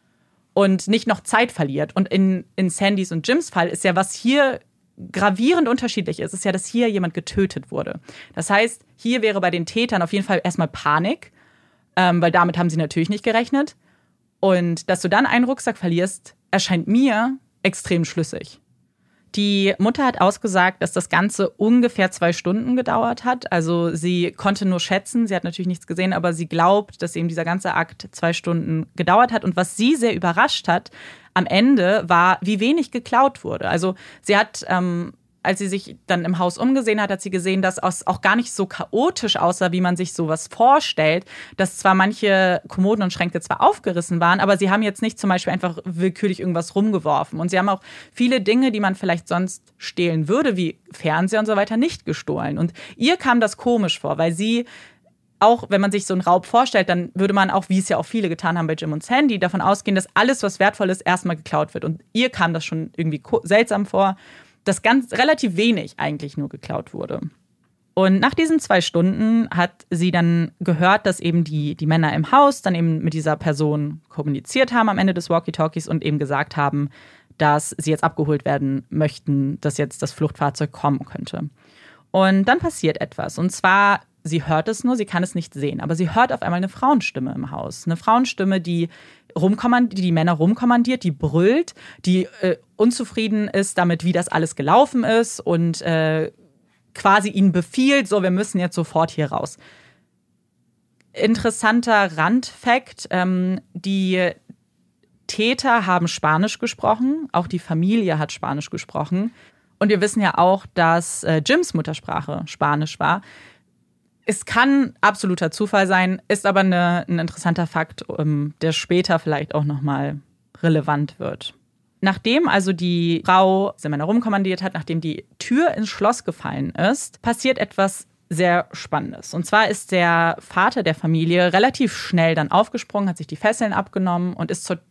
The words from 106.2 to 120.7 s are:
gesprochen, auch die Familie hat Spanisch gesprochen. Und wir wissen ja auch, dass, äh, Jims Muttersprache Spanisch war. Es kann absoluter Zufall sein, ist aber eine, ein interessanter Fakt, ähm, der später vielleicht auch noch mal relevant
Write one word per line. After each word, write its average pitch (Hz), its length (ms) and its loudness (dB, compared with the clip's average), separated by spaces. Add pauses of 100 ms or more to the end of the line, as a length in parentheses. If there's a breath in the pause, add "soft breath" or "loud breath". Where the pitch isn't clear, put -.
gesprochen, 254 720 -2
auch 170 160 -2
die 170 140 -6
Familie 175 580 0
hat 151 140 -4
Spanisch 143 380 -8
gesprochen. 180 640 -6 (460 soft breath)
Und 208 120 2
wir 202 100 2
wissen 208 200 0
ja 190 160 0
auch, 185 380 2
dass, 165 480 0
äh, 160 240 0
Jims 330 280 0
Muttersprache 156 720 -6
Spanisch 151 520 -2
war. 160 240 0 (1040 loud breath)
Es - 180 -4
kann 269 560 2
absoluter 190 500 0
Zufall 202 360 0
sein, 185 420 0
ist 202 180 -2
aber 196 140 4
eine, 175 480 2
ein 175 100 -2
interessanter 170 480 -2
Fakt, - 380 -6 (140)
ähm, 147 420 -2
der 160 120 0
später 175 460 0
vielleicht 151 360 -4
auch 151 100 0
noch 147 160 -4
mal 143 400 -4 (420)
relevant 151 560 -2